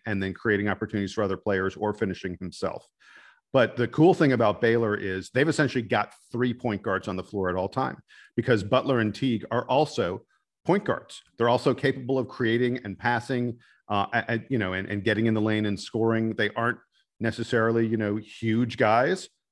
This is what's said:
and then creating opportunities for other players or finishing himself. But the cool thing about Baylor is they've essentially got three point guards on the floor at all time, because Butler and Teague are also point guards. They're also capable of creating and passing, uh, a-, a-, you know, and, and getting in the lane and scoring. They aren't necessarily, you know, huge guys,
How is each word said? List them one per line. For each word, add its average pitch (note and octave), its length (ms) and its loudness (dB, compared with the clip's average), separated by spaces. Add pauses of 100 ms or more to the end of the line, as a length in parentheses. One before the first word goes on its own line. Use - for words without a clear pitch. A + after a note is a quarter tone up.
and G2+ 160 -2
then F#2+ 120 -2
creating G#2 340 0
opportunities G2+ 460 -4
for A2 100 -2
other F#2+ 140 -2
players F#2+ 400 -2
or G#2 160 -2
finishing F#2+ 480 -6
himself. - 440 -8 (680)
But B2 240 4
the A#2+ 100 0
cool E3+ 260 6
thing D3+ 200 4
about A2+ 260 2
Baylor A2+ 360 2
is F#2+ 380 -6
they've C3+ 140 4
essentially D3 340 0
got G#2+ 300 -2 (180)
three B2 240 -2
point A2+ 280 -4
guards F#2+ 260 -2
on F#2+ 80 -4
the F2+ 80 -6
floor F#2+ 260 -4
at F2 60 -2
all F#2 140 -2
time, - 280 -4 (380)
because A#2 280 2
Butler B2+ 360 2
and G#2+ 160 0
Teague A#2+ 360 -2
are A#2 160 0
also B2 560 0 (420)
point G3+ 180 2
guards. - 380 -6 (160)
They're A#2 120 4
also B2 240 4
capable C3 460 -2
of B2 80 -4
creating A#2+ 560 0
and G2 160 -10
passing, A#2+ 580 -2 (300)
uh, G2+ 240 -2
a-, A2+ 140 0 (100)
a-, A2 140 -6
you C3+ 80 0
know, F#2 160 -2
and, F#2+ 160 -4
and G2+ 160 -4
getting A2 220 2
in A2 60 4
the A2 80 0
lane G#2+ 260 0
and G2+ 120 -4
scoring. A2+ 540 -2
They A2 160 -2
aren't A#2 300 -2 (420)
necessarily, A2+ 640 0
you A2 80 -2
know, G#2+ 220 -2
huge A2+ 580 -2
guys, B2+ 540 2 (220)